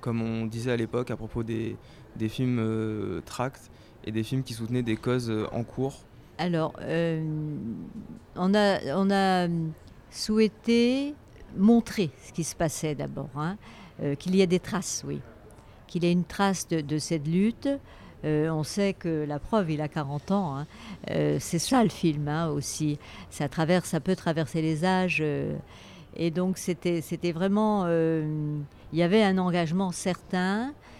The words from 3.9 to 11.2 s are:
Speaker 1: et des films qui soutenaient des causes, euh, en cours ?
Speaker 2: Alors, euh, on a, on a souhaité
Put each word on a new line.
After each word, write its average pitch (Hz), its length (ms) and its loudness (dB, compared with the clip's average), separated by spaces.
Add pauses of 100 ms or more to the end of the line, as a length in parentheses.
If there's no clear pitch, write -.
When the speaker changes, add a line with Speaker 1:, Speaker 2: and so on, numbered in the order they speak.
Speaker 1:
et 107 80 -6
des 110 120 0
films 131 200 -2
qui 123 100 -10
soutenaient 117 300 -2
des 110 140 0
causes, 123 320 0
euh, 107 240 0
en 120 100 -2
cours ? 135 380 -6 (380)
Speaker 2:
Alors, 165 420 0
euh, 165 420 0 (1120)
on 185 200 4
a, 202 240 6 (160)
on 196 160 2
a 190 360 4 (600)
souhaité 233 1040 2 (420)